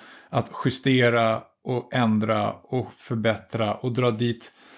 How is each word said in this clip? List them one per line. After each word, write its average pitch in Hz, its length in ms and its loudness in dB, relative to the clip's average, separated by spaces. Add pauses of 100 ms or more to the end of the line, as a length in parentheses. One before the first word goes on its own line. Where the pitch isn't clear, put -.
(300)
att - 220 -2 (140)
justera 120 760 2 (220)
och 123 300 -6
ändra 107 580 2
och - 420 -6
förbättra 110 800 -2
och - 180 -6
dra 123 200 2
dit 117 400 -4 (260)